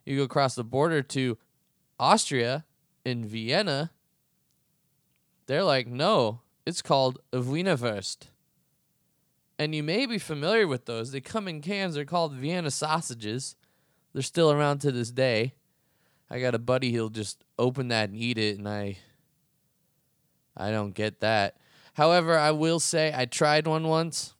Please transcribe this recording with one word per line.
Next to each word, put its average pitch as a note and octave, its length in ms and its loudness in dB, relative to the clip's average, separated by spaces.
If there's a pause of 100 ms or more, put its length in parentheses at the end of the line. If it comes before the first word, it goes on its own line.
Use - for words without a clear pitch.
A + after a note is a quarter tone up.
you C3+ 120 -4
go C#3 60 0
across C3+ 320 0
the B2 80 -6
border C#3 380 0
to C3 360 -2 (600)
Austria C#3 680 2 (380)
in A#2+ 220 -4
Vienna, C#3 640 -2 (1600)
they're D3+ 160 0
like, C3+ 240 2
"No, B2 540 0 (240)
it's E3+ 160 -4
called C3 380 2 (140)
a B2+ 60 -2
Wienerwurst." B2 880 -2 (1300)
And D#3 180 -2
you D3+ 80 -4
may G3 240 0
be A3+ 100 -4
familiar E3+ 500 0
with B2+ 180 -4
those. A#2 260 -6
They C3+ 100 -8
come G#3 260 -6
in D#3 140 -8
cans. F#3+ 320 -4
They're D3 120 -4
called D#3+ 280 -2
Vienna D3+ 380 -4
sausages. B2+ 840 -4 (580)
They're C3+ 100 -4
still D#3+ 280 4
around C#3+ 280 2
to C#3+ 120 0
this A#2+ 200 -4
day. B2 420 2 (760)
I B2+ 80 -6
got B2+ 160 0
a A2+ 40 0
buddy, B2+ 320 0
he'll A2+ 180 0
just G#2+ 340 -8 (160)
open B2+ 300 0
that A2 200 0
and G#2 80 -12
eat A#2 200 -2
it, G#2+ 200 0
and G2+ 100 -8
I, G2+ 300 -6 (1600)
I G2+ 160 -4
don't G#2 220 -2
get G#2+ 260 -4
that. G#2+ 380 2 (380)
However, E3 420 4
I D3+ 140 4
will D#3+ 280 2
say D#3 340 0
I B2+ 120 0
tried D3+ 420 2
one D#3+ 220 0
once. D#3+ 500 -2